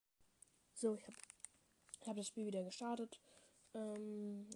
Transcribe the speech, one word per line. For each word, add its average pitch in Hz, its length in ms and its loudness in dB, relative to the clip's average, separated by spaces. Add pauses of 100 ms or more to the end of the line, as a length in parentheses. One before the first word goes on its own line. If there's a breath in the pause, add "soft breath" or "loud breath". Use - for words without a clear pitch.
(760)
So, 220 200 6
ich 208 120 -8
hab, 214 60 -10 (880)
ich - 60 -4
hab 220 100 2
das 202 100 0
Spiel 220 180 0
wieder 196 180 4
gestartet. 233 580 0 (520 loud breath)
Ähm, 208 840 -2